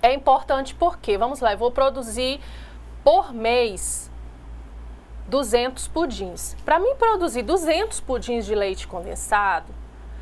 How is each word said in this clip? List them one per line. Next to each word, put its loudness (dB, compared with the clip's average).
É 6
importante 2
porque, 2
vamos 0
lá, 4
eu -4
vou 2
produzir 0
por 6
mês 0
duzentos 0
pudins. -4
Pra 6
mim 2
produzir 2
duzentos 0
pudins -2
de 0
leite -2
condensado, 0